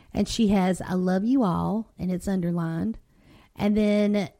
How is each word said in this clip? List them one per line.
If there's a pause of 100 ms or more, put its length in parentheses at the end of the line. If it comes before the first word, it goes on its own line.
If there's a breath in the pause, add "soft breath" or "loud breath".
(120)
And
she
has,
"I
love
you
all,"
and
it's
underlined. (560 soft breath)
And
then